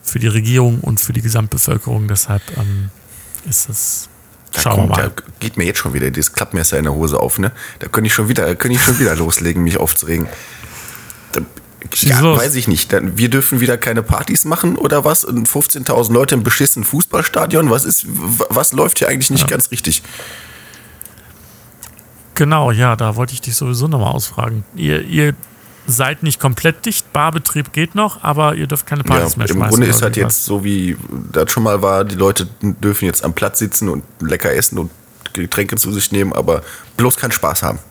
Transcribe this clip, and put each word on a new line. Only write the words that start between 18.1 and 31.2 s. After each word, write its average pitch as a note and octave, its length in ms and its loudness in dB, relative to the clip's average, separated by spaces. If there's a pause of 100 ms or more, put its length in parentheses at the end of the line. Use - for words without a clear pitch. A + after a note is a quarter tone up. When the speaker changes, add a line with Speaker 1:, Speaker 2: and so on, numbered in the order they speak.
Speaker 2:
was B2+ 220 0
läuft D3 280 2
hier - 100 2
eigentlich C3+ 220 0
nicht C3+ 100 4
Speaker 1:
Ja. C#3 60 2
Speaker 2:
ganz - 240 0
richtig? - 320 -2 (2250)
Speaker 1:
Genau, D3+ 360 2
ja, A#2 240 4
da A2 200 0
wollte B2 180 -2
ich B2 80 -10
dich A#2+ 140 -6
sowieso B2+ 320 0
nochmal C3+ 260 2
ausfragen. - 500 -4 (120)
Ihr, D2+ 260 0
ihr D3 320 2 (540)
seid C3+ 340 0
nicht D3+ 180 0
komplett D3 460 0
dicht, - 280 -4
Barbetrieb D3+ 600 0
geht E3 220 -2
noch, G#3 280 -2
aber D3+ 320 2
ihr D#3 120 -4
dürft C#3+ 180 -4
keine C#3+ 180 -2
Partys G#2 300 2
Speaker 2:
Ja, - 60 -4
Speaker 1:
mehr A2 100 0
Speaker 2:
im F2 60 2
Speaker 1:
schmeißen, G#2 160 2
Speaker 2:
Grunde A2+ 160 4
ist A2+ 100 4
Speaker 1:
oder A2+ 80 2
Speaker 2:
halt A#2 100 0
Speaker 1:
wie A2 40 0
Speaker 2:
jetzt G2 80 4
Speaker 1:
war's? - 180 0
Speaker 2:
so, G2+ 180 -2
wie F#2+ 340 -2 (340)